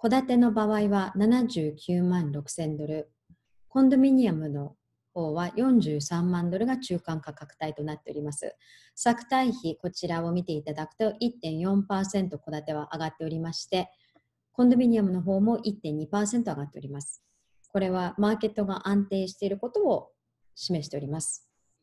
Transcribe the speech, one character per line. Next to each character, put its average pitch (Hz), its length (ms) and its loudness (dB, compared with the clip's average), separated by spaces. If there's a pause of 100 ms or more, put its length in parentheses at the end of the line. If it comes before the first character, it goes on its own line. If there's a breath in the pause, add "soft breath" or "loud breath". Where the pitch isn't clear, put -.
戸 233 80 2
建 262 180 2
て 254 100 2
の 240 160 6
場 214 120 0
合 214 240 2
は 196 280 0
七 226 300 4
十 156 300 -2
九 175 260 0
万 180 300 0
六 147 160 -6
千 156 280 -4
ド 151 100 -6
ル、 151 240 -6 (580)
コ 269 140 2
ン 262 60 8
ド 262 100 6
ミ 269 140 6
ニ 262 160 6
ア 180 40 2
ム 156 160 -4
の 143 280 -6 (360)
方 160 220 -4
は 175 220 -2
四 247 240 6
十 151 200 0
三 170 300 0
万 175 200 0
ド 185 80 -2
ル 220 80 0
が 262 120 0
中 180 220 -4
間 160 200 -6
価 151 120 -12
格 151 280 -18
帯 156 140 -4
と 147 80 -8
な 151 120 -4
っ 151 80 -14
て - 80 -12
お 147 40 -10
り 147 80 -8
ま 147 100 -6
す。 - 240 -10 (380 soft breath)
昨 - 340 0
対 262 240 2
比、 160 240 -6
こ 180 140 -8
ち 180 180 -6
ら 170 160 -2
を 170 80 -2
見 180 120 -2
て 175 80 -6
い 151 100 -4
た 151 100 -6
だ 156 140 -8
く - 80 -16
と、 214 240 -2
一 240 200 -4
点 160 200 -6
四 196 280 2
パ 190 140 -2
ー 196 40 -2
セ 196 160 -2
ン 185 100 -2
ト 147 80 -8
戸 - 140 -16
建 151 140 -6
て 160 60 -4
は 151 200 -6
上 165 80 -6
が 160 80 -2
っ - 80 -10
て 160 80 -10
お 160 40 -4
り 160 120 -6
ま 165 120 -6
し - 140 -10
て、 185 240 -2 (600 soft breath)
コ 247 120 2
ン 247 60 8
ド 233 60 6
ミ 247 120 4
ニ 233 100 4
ア 214 40 2
ム 190 80 4
の 185 120 0
方 190 180 2
も 226 180 4
一 214 220 -4
点 151 180 -4
二 151 80 -6
パ 202 140 -2
ー 208 60 0
セ 240 120 -2
ン 226 60 0
ト 196 80 -4
上 147 40 -8
が 143 80 -6
っ 143 60 -10
て - 80 -18
お - 20 -14
り 143 80 -12
ま 139 120 -10
す。 - 220 -12 (500)
こ 202 60 -2
れ 190 120 0
は 180 280 -2
マ 208 120 4
ー 214 80 2
ケ 220 100 -2
ッ 214 40 -10
ト 214 120 -2
が 190 240 -4
安 202 200 2
定 190 200 -2
し 190 60 -12
て - 120 -4
い - 20 0
る 202 100 -4
こ 247 120 -6
と 415 180 2
を 196 220 0 (440)
示 165 300 -4
し - 40 -14
て - 80 -8
お 147 40 -6
り 135 80 -6
ま 147 120 -6
す。 - 280 -10 (340)